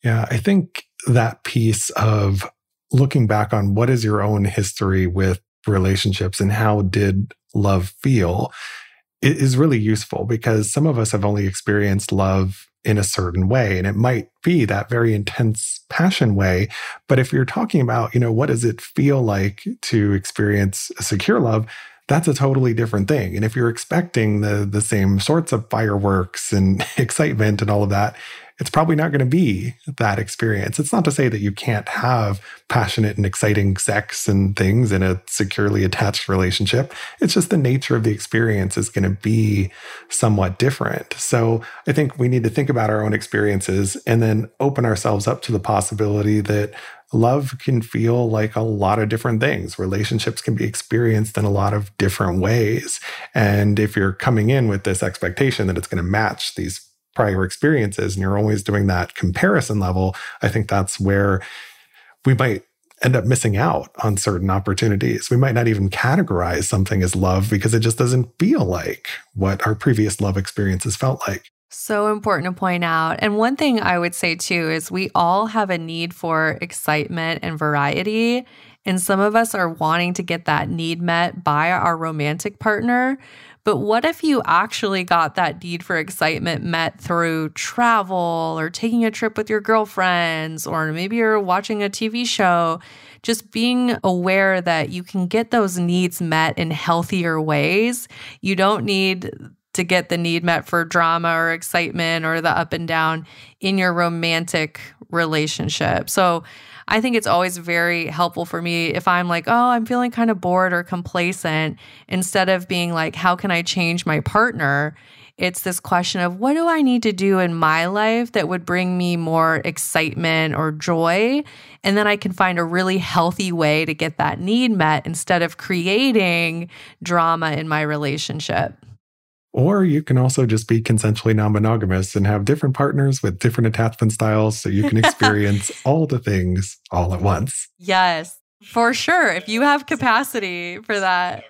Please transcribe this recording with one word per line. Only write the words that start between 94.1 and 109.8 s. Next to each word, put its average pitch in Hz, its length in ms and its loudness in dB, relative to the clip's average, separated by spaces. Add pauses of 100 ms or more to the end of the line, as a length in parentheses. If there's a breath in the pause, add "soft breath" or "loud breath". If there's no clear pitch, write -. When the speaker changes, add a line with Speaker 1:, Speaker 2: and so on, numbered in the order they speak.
Speaker 2:
that 165 300 0
you 180 120 -8
can 180 240 -4
get 220 240 -2
those 190 300 0
needs 175 420 0
met 160 340 0
in 165 140 -4
healthier 170 720 -2
ways. 170 640 0 (340 loud breath)
You 190 140 -2
don't 196 300 2
need 190 480 -2 (400)
to 185 100 0
get 175 280 0
the 170 60 0
need 170 280 -2
met 170 240 0
for 170 160 0
drama 170 520 0
or 165 160 0
excitement 165 720 -2
or 160 160 -2
the 160 100 0
up 165 220 -2
and 170 140 -6
down 160 400 -2 (320 loud breath)
in 196 200 -2
your 180 140 2
romantic 170 880 -2 (300)
relationship. 156 1000 -2
So 170 360 2 (440 loud breath)
I 220 120 2
think 240 160 0
it's 214 100 0
always 175 320 0
very 170 480 -2
helpful 170 400 -4
for 170 160 -6
me 170 240 -2
if 175 220 -2
I'm 180 200 2
like, 170 200 -2
"Oh, 240 220 2
I'm 240 140 0